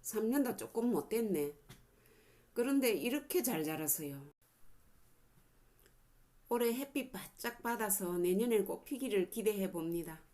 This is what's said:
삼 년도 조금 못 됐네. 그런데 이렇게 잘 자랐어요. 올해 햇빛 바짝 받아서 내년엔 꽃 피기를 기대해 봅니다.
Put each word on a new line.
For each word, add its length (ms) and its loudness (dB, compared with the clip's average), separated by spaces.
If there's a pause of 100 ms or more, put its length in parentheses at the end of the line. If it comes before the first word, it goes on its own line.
삼 260 -2
년도 280 2
조금 340 0
못 180 0
됐네. 440 0 (1000)
그런데 400 4
이렇게 500 0
잘 220 0
자랐어요. 600 -2 (2250)
올해 240 2
햇빛 380 -4
바짝 520 -8
받아서 560 0
내년엔 460 4
꽃 200 -6
피기를 460 0
기대해 420 0
봅니다. 480 -4 (140)